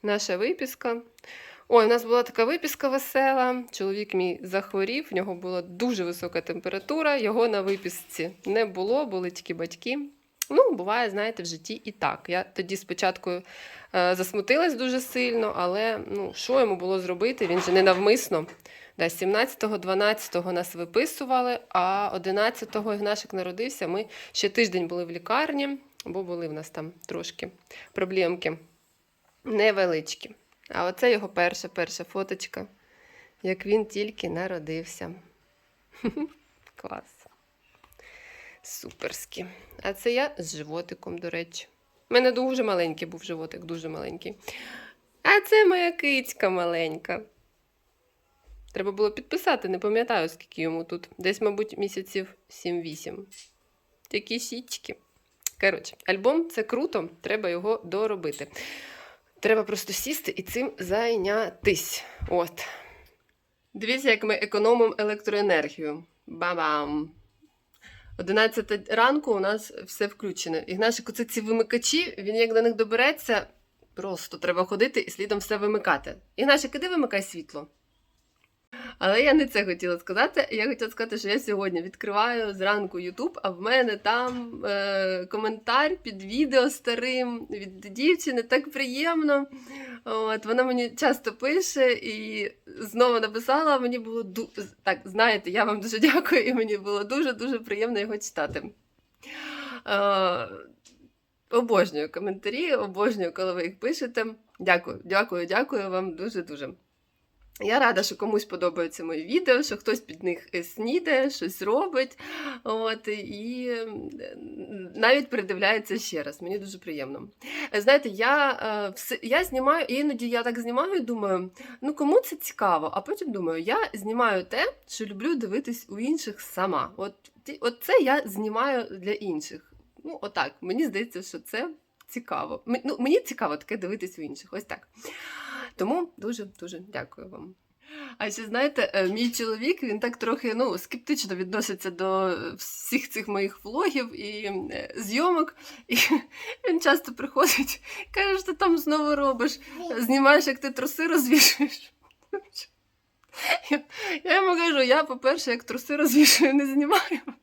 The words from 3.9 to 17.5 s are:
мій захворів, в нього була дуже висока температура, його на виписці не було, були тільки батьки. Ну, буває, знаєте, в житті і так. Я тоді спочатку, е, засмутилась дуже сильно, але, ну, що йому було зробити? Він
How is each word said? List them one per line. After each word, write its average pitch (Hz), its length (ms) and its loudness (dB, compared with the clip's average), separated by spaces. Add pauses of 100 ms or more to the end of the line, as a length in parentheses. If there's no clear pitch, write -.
мій 180 280 2
захворів, 196 680 -2
в - 40 -10
нього 190 200 -2
була 180 280 -4
дуже 185 420 -2
висока 175 360 -4
температура, 196 760 -2
його 226 320 4
на 208 120 2
виписці 185 720 -4 (160)
не 220 180 2
було, 208 420 0
були 185 240 -4
тільки 180 240 -10
батьки. 170 440 -6 (520)
Ну, 403 220 6
буває, 214 380 0
знаєте, 208 320 -4
в 170 40 -8
житті 170 280 -10
і - 180 -12
так. - 360 -4
Я 180 160 0
тоді 190 320 -6
спочатку, 185 540 -4
е, 180 120 -4 (720)
засмутилась 214 600 2
дуже 254 260 -2
сильно, 240 560 0
але, 208 440 0 (100)
ну, 196 240 -4
що 262 260 2
йому 208 160 4
було 185 240 -2
зробити? 185 460 -2
Він 175 140 2